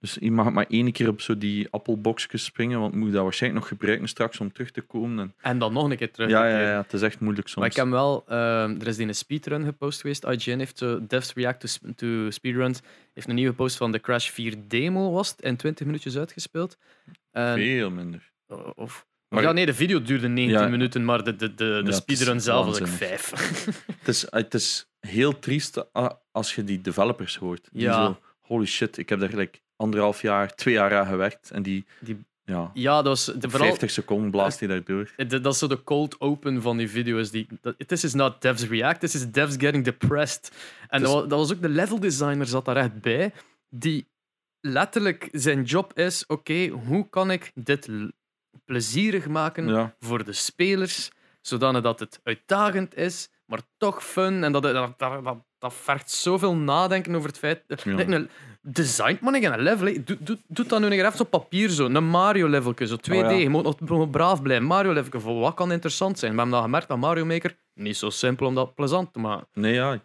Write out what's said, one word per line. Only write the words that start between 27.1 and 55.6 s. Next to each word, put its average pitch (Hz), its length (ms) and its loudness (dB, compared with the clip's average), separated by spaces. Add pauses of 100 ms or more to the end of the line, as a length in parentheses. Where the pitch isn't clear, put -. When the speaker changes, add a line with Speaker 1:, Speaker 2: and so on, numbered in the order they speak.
Speaker 1:
hoort. 87 360 -8
Die 113 100 -4
Speaker 2:
Ja. 113 220 4
Speaker 1:
zo, 95 140 0 (220)
"Holy 113 260 0
shit, - 320 -2
ik 90 100 -8
heb 101 120 0
daar, 98 140 -2
like, 98 240 -4 (180)
anderhalf 104 460 0
jaar, 101 320 2
twee 123 200 2
jaar 101 240 6
aan 98 80 4
gewerkt." 95 440 -2
En 101 120 -6
die, 95 220 -4 (160)
Speaker 2:
Die 113 180 -10 (260)
Speaker 1:
ja, 87 300 -4
Speaker 2:
Ja, 131 220 2
dat 147 100 4
was 135 180 2
de, - 100 -6
Speaker 1:
op 123 160 -8
Speaker 2:
vooral 127 160 4
Speaker 1:
vijftig 110 240 2
seconden 104 400 -2
blaast 98 280 2
hij 104 100 -4
daardoor. 95 480 -2
Speaker 2:
de, 131 240 -2
dat 139 120 0
is 135 60 0
zo 160 80 0
de 131 180 -2
cold 147 360 -2
open 143 420 -2
van 117 140 0
die 113 140 -2
video, 117 280 -2
is 107 120 -2
die, 110 160 -6 (140)
dat, 120 140 -6 (120)
"This 170 180 -2
is 139 100 -2
not 135 280 2
devs 120 260 2
react, 117 320 0
this 170 140 -2
is 127 160 -4
devs 143 280 2
getting 139 260 2
depressed." 143 680 0 (380)
En 139 120 0
dat - 0 -
Speaker 1:
Het 135 80 2
is 139 60 6
Speaker 2:
wa-, 147 140 2
dat 143 100 2
was 151 140 2
ook, 175 100 -4
de 170 60 0
level 185 320 2
designer 143 460 0
zat 123 180 -2
daar 123 120 0
echt 117 240 0
bij, 135 320 0 (380)
die 131 360 -2 (540)
letterlijk 180 720 0
zijn 139 300 2
job 160 360 0
is, 175 280 -2
"Oké, 160 420 -2
hoe 143 420 -2
kan 190 200 0
ik 180 240 -4
dit 143 340 -2
l-, 107 220 -6 (540)
plezierig 139 640 0
maken 151 400 -2
Speaker 1:
Ja. 110 320 0
Speaker 2:
voor 117 240 -4
de 104 80 -10
spelers, 190 800 0 (300)
zodanig 127 420 2
dat 117 180 0
het - 240 -12
uitdagend 190 720 0
is, 175 320 -4 (180)
maar 113 140 -6 (160)
toch 202 280 -2
fun." 185 400 0
En 147 80 2
dat, 143 100 2
dat, 127 360 0
dat, 135 260 -4
dat, 123 120 -4 (220)
dat 127 160 -8